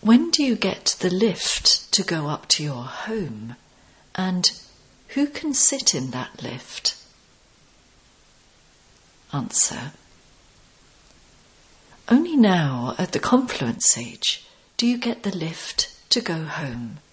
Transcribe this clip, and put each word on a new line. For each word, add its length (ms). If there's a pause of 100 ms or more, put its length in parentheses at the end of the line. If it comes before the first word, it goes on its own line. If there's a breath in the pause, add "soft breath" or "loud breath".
When 280
do 140
you 120
get 440
the 100
lift 840
to 100
go 240
up 220
to 140
your 200
home? 720 (580 soft breath)
And 360 (600)
who 180
can 260
sit 420
in 160
that 320
lift? 520 (2500)
Answer. 580 (2250 soft breath)
Only 280
now, 640
at 140
the 80
confluence 800
age, 480 (320 soft breath)
do 80
you 120
get 260
the 120
lift 560 (200)
to 100
go 220
home. 560 (140)